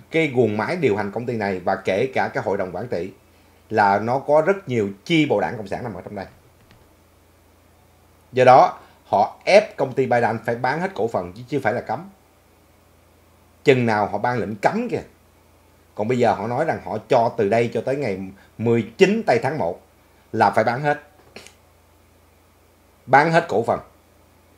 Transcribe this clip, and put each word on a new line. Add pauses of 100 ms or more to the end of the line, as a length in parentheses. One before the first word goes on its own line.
(120)
cái
guồng
máy
điều
hành
công
ty
này
và
kể
cả
cái
hội
đồng
quản
trị (580)
là
nó
có
rất
nhiều (160)
chi
bộ
đảng
Cộng
sản
nằm
ở
trong
đây. (2000)
Do
đó, (260)
họ
ép
công
ty
Biden
phải
bán
hết
cổ
phần
chứ
chưa
phải
là
cấm. (1500)
Chừng
nào
họ
ban
lệnh
cấm
kìa. (920)
Còn
bây
giờ
họ
nói
rằng
họ (120)
cho
từ
đây
cho
tới
ngày (380)
mười
chín
tây
tháng
một (500)
là
phải
bán
hết. (2000)
Bán
hết
cổ
phần. (800)